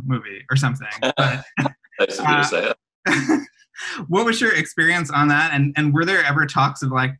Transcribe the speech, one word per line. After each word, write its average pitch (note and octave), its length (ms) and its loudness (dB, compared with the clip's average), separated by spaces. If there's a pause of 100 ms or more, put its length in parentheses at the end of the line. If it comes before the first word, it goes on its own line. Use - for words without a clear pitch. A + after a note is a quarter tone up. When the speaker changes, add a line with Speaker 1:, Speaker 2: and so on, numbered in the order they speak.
Speaker 1:
movie G#2 460 -6
or C3 60 2
something. C3 300 -2 (140)
Speaker 2:
<laughs> - 0 - (160)
Speaker 1:
But, C3+ 260 0 (560)
Speaker 2:
Nice - 200 -2
of D#3+ 80 -2
you D3 80 4
to D3 40 4
Speaker 1:
uh, C#3+ 40 4
Speaker 2:
say A2 280 0 (360)
it. D3+ 400 0 (300)
Speaker 1:
<laughs> - 300 -10
what G3 180 2
was A3+ 140 0
your A3 140 2
experience D#3+ 560 0
on D3 200 2
that? D#3 240 2
And, C#3+ 240 2
and D3+ 160 2
were D#3+ 120 2
there F#3 180 2
ever C#3+ 220 2
talks C#3+ 380 0
of, C#3 80 -2
like, B2+ 280 0